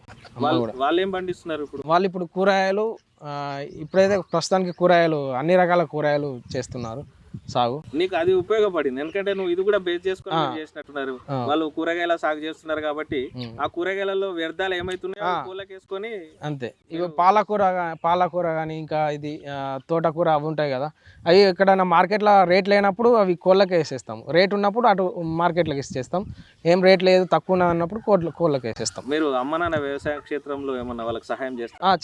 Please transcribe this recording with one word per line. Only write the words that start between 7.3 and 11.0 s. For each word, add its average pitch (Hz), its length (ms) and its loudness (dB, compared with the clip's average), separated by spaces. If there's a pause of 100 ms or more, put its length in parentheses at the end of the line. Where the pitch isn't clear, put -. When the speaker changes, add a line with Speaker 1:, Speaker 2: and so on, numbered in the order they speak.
Speaker 1:
సాగు. 127 340 -2 (100)
Speaker 2:
నీకు 370 220 -2
అది 320 180 2
ఉపయోగపడింది, 175 680 0
ఎందుకంటే 196 320 -4
నువ్వు 190 180 -2
ఇది 175 100 -2
కూడా 202 160 2
బేస్ 180 300 -2
చేసుకొని 190 280 -4
Speaker 1:
ఆ. 156 140 0
Speaker 2:
మీరు 156 120 -8
చేసినట్టున్నారు. 139 580 -10 (100)